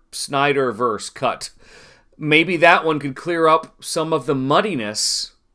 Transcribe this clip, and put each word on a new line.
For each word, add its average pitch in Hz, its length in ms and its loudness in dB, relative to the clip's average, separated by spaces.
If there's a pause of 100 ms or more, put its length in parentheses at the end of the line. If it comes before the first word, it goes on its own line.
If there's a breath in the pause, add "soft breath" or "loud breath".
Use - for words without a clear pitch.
(140)
Snyderverse 127 1000 -2
cut. - 360 -4 (680 loud breath)
Maybe 156 380 2
that 170 300 6
one 156 140 0
could 139 180 -8
clear 165 300 0
up - 360 0
some 160 300 -4
of 135 120 -2
the 147 100 0
muddiness 135 960 -2 (220)